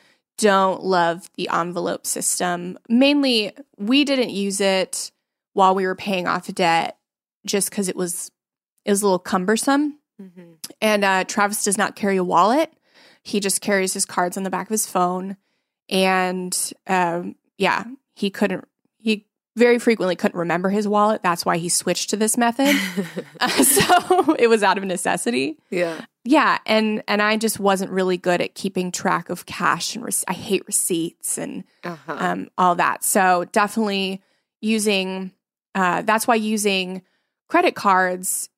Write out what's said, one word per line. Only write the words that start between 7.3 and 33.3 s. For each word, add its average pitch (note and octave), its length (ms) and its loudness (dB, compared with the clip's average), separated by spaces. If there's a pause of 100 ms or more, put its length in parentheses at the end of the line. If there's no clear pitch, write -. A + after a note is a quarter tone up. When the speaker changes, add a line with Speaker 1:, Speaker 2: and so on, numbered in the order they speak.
Speaker 1:
just G3 240 -2
'cause G3+ 160 -4
it F3+ 80 -4
was, - 360 -6 (540)
it G#3 60 0
was G3+ 100 2
a G#3 40 2
little F#3 140 4
cumbersome. B3 760 0 (240)
Speaker 2:
Mm-hmm. F3 320 -20 (280)
Speaker 1:
And, G#3+ 220 2
uh, F#3+ 220 2
Travis G#3 380 -2
does G3 140 0
not G3 180 -2
carry G3 220 0
a F#3 60 0
wallet. G3+ 480 2 (520)
He - 160 -4
just F#3+ 220 -2
carries F#3+ 320 0
his G3 120 -4
cards F3+ 320 -4
on F#3+ 60 -6
the F#3+ 60 -4
back F#3 180 -6
of - 40 -10
his G#3+ 160 -2
phone. F#3 500 -2 (520)
And, F#3 680 0 (320)
um, F3+ 480 -2 (220)
yeah, F3+ 280 0 (300)
he G3+ 140 -4
couldn't, F#3+ 360 -4 (320)
he A3 280 -2 (300)
very A#3+ 240 4
frequently F#3+ 360 0
couldn't G3+ 220 -2
remember F3 320 -2
his G#3 180 0
wallet. G#3 360 2
That's F3 220 -2
why F3 120 0
he E3+ 120 -6
switched - 420 -2
to G#3+ 60 -2
this G#3+ 200 -2
method. B3 440 2
Speaker 2:
<laughs> G3 40 -4 (540)
Speaker 1:
Uh, B3 100 0
<laughs> - 140 2
so F4 760 4
it A#3 80 6
was A3+ 160 4
out G3 160 4
of F#3+ 40 -4
necessity. B3 720 -2 (120)
Speaker 2:
Yeah. F3 360 -4 (180)
Speaker 1:
Yeah. A#3+ 420 4
And, A3 420 0
and G#3 140 0
I G#3+ 160 2
just G#3+ 220 -2
wasn't G3 320 0
really F#3 260 0
good F3 240 0
at - 140 -8
keeping F#3 360 -4
track E3+ 380 -2
of F3+ 160 -10
cash - 500 -2
and - 80 -12
rece-, - 240 -4
I F#3 60 2
hate - 320 -2
receipts - 720 -2
and, E3+ 260 -8 (200)
Speaker 2:
Uh-huh. E3 340 -10
Speaker 1:
um, F3+ 400 -4
all F3+ 180 4
that. E3 280 0
So F#3 480 4